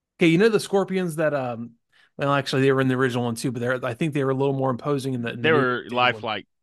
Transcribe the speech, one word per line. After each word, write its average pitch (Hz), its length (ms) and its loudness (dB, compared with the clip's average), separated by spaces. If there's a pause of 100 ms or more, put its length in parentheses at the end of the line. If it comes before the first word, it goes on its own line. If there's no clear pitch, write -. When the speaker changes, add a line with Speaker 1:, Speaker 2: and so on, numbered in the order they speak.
(180)
Speaker 1:
Okay, 180 80 4
you 165 100 6
know 220 140 6
the 208 100 2
scorpions 185 560 -2
that, 156 160 0
um, 120 380 -6 (480)
well, 143 160 0
actually, 139 280 0
they 135 100 6
were 131 100 2
in 131 60 2
the 127 80 2
original 123 280 0
one 117 100 -4
too, 131 160 -4
but 120 100 -6
they're, 123 220 -2
I 127 120 -6
think 160 180 -4
they 139 120 -2
were 135 80 0
a - 20 -2
little 139 180 0
more 135 160 -2
imposing 131 460 -4
in 120 80 -6
the, 117 80 -4
in 120 60 -8
the 123 60 -8
Speaker 2:
They 151 100 2
Speaker 1:
new, 156 40 4
Speaker 2:
were 123 280 0
Speaker 1:
new - 0 -
one. 120 200 0
Speaker 2:
lifelike 113 420 -2 (160)